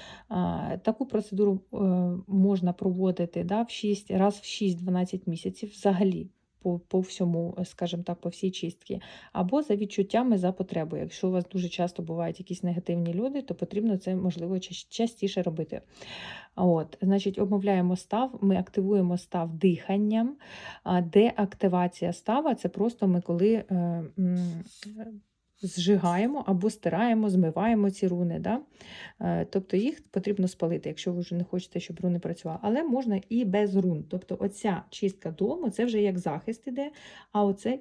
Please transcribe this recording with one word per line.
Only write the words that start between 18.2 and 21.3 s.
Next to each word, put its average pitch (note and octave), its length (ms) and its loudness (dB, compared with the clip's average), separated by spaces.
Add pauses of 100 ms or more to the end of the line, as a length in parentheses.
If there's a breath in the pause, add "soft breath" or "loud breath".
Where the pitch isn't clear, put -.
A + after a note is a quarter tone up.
ми G3 160 6
активуємо F#3 640 2
став E3 360 -4
диханням. G#3 840 2 (460 loud breath)
А F3+ 180 2
деактивація F3+ 1120 2